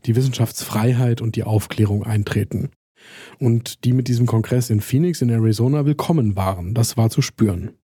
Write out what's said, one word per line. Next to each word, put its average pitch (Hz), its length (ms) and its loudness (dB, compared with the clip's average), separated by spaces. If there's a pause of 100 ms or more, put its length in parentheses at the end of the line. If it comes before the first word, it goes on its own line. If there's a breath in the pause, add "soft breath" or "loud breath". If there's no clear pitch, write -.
die 113 100 2
Wissenschaftsfreiheit 120 1040 0
und 113 160 -4
die 117 80 -2
Aufklärung 104 600 0
eintreten. 107 680 -2 (680 loud breath)
Und 117 460 -2
die 123 100 2
mit 127 140 0
diesem 120 180 2
Kongress 117 420 0
in 107 140 2
Phoenix 160 400 0
in 120 80 2
Arizona 117 560 2
willkommen 143 500 0
waren, 95 380 -4
das 120 240 0
war 113 100 4
zu - 140 0
spüren. 98 480 -2 (140)